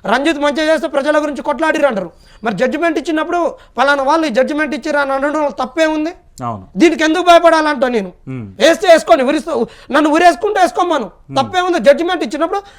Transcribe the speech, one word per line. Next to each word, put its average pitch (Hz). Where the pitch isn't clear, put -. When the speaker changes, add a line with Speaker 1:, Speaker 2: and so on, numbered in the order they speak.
Speaker 1:
రంజిత్ 285
మంచిగా 294
చేస్తే, 320
"ప్రజల 294
గురించి 294
కొట్లాడిరు" 311
అంటారు. 196
మరి 214
జడ్జిమెంట్ 285
ఇచ్చినప్పుడు, 320
"పలానా 277
వాళ్ళు 311
ఈ -
జడ్జిమెంట్ 269
ఇచ్చిర్రు" 294
అని 269
అనడంలో 285
తప్పే 277
ఉంది? 311
Speaker 2:
అవును. 107
Speaker 1:
దీనికి 320
ఎందుకు 311
భయపడాలంట 320
నేను? 214
Speaker 2:
Hmm. 127
Speaker 1:
వేస్తే 320
వేసుకొని, 330
ఉరిస్తూ, 269
నన్ను 302
ఉరేసుకుంటే 349
వేసుకోమను, 330
Speaker 2:
Hmm. 254
Speaker 1:
తప్పే 359
ఉంది? 359
జడ్జిమెంట్ 320
ఇచ్చినప్పుడు 320